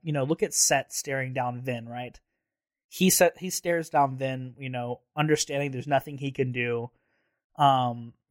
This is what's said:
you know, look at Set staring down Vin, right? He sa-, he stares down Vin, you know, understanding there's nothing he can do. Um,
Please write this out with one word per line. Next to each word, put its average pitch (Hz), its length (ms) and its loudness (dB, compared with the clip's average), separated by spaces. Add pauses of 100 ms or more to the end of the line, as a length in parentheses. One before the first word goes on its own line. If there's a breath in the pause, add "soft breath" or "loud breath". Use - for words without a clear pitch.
you 160 100 -4
know, 143 120 2
look 151 180 0
at 170 100 -2
Set - 400 2
staring 131 400 -4
down 123 300 -4
Vin, 117 260 -6
right? 120 300 -12 (680)
He 185 200 2
sa-, 180 300 6
he 185 100 -8
stares 170 400 -2
down 139 300 2
Vin, 131 400 -6
you 135 100 -8
know, 123 320 -6 (160)
understanding 147 540 0
there's 123 160 -8
nothing 143 320 -2
he 139 140 -4
can 127 200 0
do. 120 380 -4 (680)
Um, 123 560 2 (180)